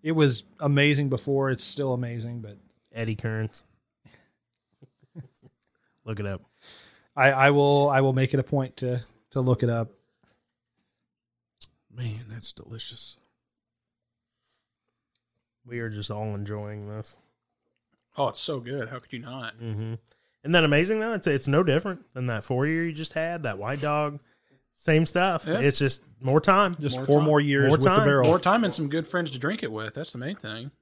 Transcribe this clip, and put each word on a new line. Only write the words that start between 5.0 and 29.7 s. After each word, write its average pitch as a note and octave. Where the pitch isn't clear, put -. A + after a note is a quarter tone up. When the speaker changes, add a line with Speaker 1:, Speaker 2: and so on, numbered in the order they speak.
Speaker 2:
<laughs> D#3+
Look A2
it G#2
up. G2
Speaker 1:
I, C3+
I C3+
will, C#3+
I C3+
will C3+
make C3
it C3+
a B2+
point C3+
to, B2
to C3+
look B2+
it A#2+
up. A#2
Speaker 3:
Man, A#2
that's A2
delicious. -
Speaker 2:
We A#2+
are A2+
just G#2
all G#2+
enjoying G#2
this. G#2+
Speaker 4:
Oh, C3+
it's -
so C#3+
good. A#2+
How B2+
could -
you A#2+
not? A#2
Speaker 2:
Mm-hmm. A2+
Isn't D3
that E3+
amazing, E3+
though? A3+
It's, G3+
it's C#3
no C#3+
different F3
than B2+
that A2
four C3
year E3
you E3
just D#3
had, E3
that G#2
White C3
Dog. D3
Same D#3+
stuff. F3+
Speaker 4:
Yeah. F3
Speaker 2:
It's C#3
just C#3
more C3+
time. F#3+
Speaker 1:
Just B2+
Speaker 4:
More C3
Speaker 1:
four C#3+
Speaker 4:
time. D3+
Speaker 1:
more D3+
years C#3
Speaker 2:
More D#3
Speaker 1:
with B2+
the F#3
Speaker 2:
time. G#3+
Speaker 1:
barrel. C#3
Speaker 4:
More E3+
time G#3
and F3
some D3
good D#3+
friends F3
to C3
drink E3+
it A2+